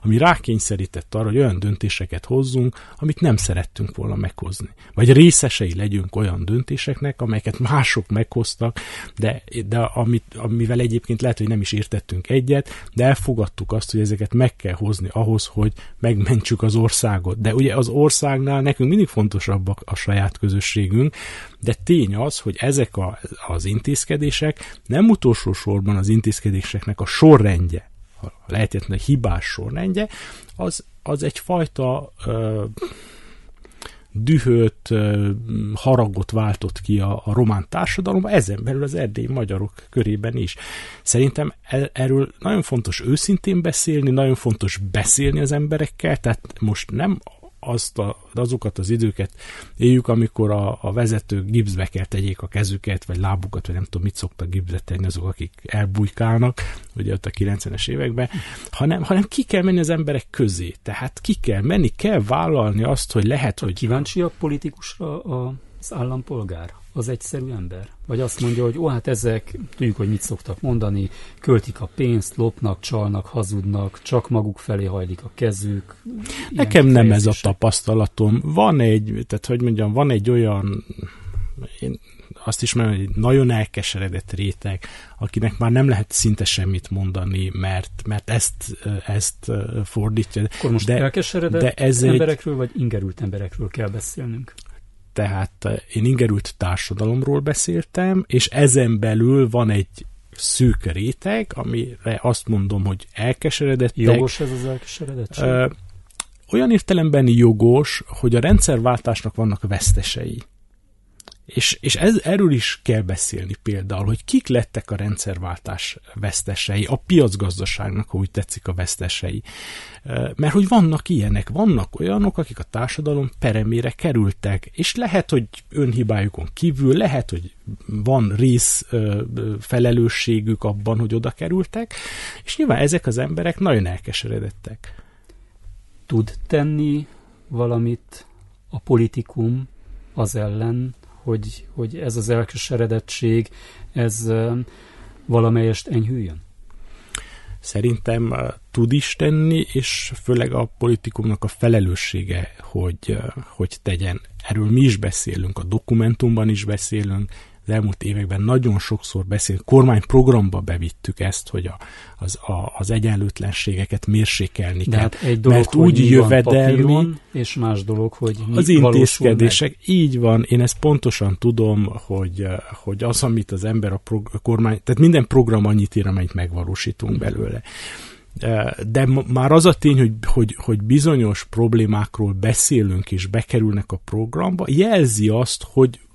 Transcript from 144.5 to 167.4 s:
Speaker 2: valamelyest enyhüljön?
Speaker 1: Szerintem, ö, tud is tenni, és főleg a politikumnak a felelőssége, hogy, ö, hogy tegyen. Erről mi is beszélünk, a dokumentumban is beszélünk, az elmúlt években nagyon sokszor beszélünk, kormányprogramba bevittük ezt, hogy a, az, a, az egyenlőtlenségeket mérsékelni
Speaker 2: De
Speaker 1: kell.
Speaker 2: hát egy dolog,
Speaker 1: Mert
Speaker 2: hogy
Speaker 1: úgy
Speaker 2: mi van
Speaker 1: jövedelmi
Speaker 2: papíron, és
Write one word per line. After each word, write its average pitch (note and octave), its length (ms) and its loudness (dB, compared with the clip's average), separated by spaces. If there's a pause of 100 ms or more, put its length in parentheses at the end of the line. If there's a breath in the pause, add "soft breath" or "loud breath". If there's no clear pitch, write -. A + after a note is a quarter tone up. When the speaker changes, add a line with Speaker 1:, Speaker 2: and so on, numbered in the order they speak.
Speaker 2:
valamelyest A2+ 640 2
enyhüljön? A2+ 540 -2 (1200 loud breath)
Speaker 1:
Szerintem, A2+ 720 -2
ö, B1 160 -4 (240)
tud A#2 220 2
is - 240 0
tenni, D#3 540 2
és - 400 -4 (120)
főleg B2 300 0
a A#2 240 -2
politikumnak A2+ 640 0
a G#2+ 40 0
felelőssége, F#2 1120 0
hogy, F2+ 380 -4 (100)
ö, G#2 100 -2 (180)
hogy - 460 -8
tegyen. F2+ 400 -2 (260)
Erről G#2+ 220 0
mi B2 120 6
is A#2+ 160 6
beszélünk, F#2+ 600 -4
a F#2 60 -6
dokumentumban A2+ 880 2
is G#2 140 -2
beszélünk, G#2 680 -4 (360 loud breath)
az G#2+ 60 -2
elmúlt G#2 300 -2
években G2+ 380 -4
nagyon A#2+ 380 2
sokszor - 460 -4
beszélünk, F#2+ 400 -2
kormányprogramba B2 920 6
bevittük E2+ 600 -6
ezt, F#2 300 -4
hogy F2+ 180 -6
a, F2 100 -12 (400 loud breath)
az, F#2 300 -8
a, F#2+ 300 -4
az G2 140 -4
egyenlőtlenségeket G2+ 1160 -2
mérsékelni F#2+ 760 0
Speaker 2:
De A#2 80 -2
Speaker 1:
kell. A2 80 4
Speaker 2:
hát A2 240 0
egy A#2+ 160 2
dolog, A#2+ 180 6
Speaker 1:
Mert A#2+ 160 2
Speaker 2:
hogy D#3+ 100 8
Speaker 1:
úgy D#3 160 8
Speaker 2:
mi B2 60 6
van A#2+ 60 8
Speaker 1:
jövedelmi B2+ 600 6
Speaker 2:
papíron, D3 480 4 (120)
és B2 240 -6